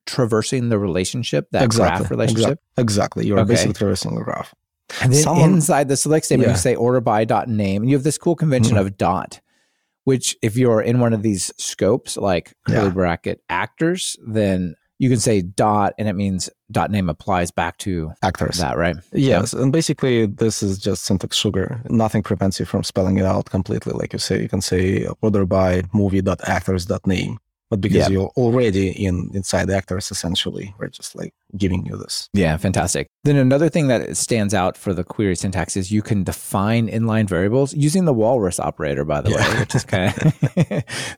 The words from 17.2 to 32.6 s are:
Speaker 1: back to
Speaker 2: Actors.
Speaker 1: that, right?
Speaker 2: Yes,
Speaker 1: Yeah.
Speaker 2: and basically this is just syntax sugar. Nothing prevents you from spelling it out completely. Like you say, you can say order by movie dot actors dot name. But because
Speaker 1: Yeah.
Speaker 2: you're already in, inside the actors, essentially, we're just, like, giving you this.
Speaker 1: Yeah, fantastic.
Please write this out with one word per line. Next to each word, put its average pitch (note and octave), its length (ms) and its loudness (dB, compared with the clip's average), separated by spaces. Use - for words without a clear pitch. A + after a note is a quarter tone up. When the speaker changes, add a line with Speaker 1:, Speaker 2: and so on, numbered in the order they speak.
Speaker 1:
back E2+ 280 -4
to F2 340 -6
Speaker 2:
Actors. - 360 -4
Speaker 1:
that, C2+ 200 -2
right? E2+ 180 0
Speaker 2:
Yes, B2+ 400 2
Speaker 1:
Yeah. A2+ 80 -6
Speaker 2:
and C3 120 2
basically C3+ 540 2
this G#2 360 -2
is F#2+ 160 -2
just G2 260 -2
syntax - 320 -2
sugar. F#2+ 540 -2
Nothing A2 320 2
prevents F#2+ 380 -2
you F#2 40 -4
from G2 200 -2
spelling F#2+ 340 0
it F#2+ 60 2
out F#2+ 260 0
completely. - 420 -4
Like - 200 -6
you - 80 -6
say, G#2+ 200 -2
you A2 80 -4
can G2+ 120 -2
say F#2 460 0
order G2+ 260 2
by F#2 360 2
movie G2 300 2
dot F#2 260 -2
actors F#2 380 -2
dot F#2 220 -4
name. F#2+ 300 -2
But G#2 100 0
because F#2 260 4
Speaker 1:
Yeah. - 40 2
Speaker 2:
you're F#2+ 260 0
already A2+ 540 2
in, F#2 440 -2
inside F#2+ 320 -2
the F#2+ 100 0
actors, F#2+ 360 -6
essentially, F#2+ 640 -6
we're G2 100 -10
just, - 280 -16
like, - 180 -10
giving F#2+ 280 0
you G2+ 120 -8
this. - 360 -10
Speaker 1:
Yeah, D#2+ 240 2
fantastic. E2 520 -2